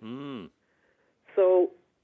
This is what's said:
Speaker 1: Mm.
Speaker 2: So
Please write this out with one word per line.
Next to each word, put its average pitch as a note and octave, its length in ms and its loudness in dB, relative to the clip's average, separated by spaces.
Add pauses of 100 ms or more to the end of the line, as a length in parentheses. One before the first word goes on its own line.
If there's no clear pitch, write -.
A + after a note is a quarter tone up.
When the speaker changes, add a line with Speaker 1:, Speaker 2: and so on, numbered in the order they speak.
Speaker 1:
Mm. B2 460 -14 (840)
Speaker 2:
So F#3 360 4 (340)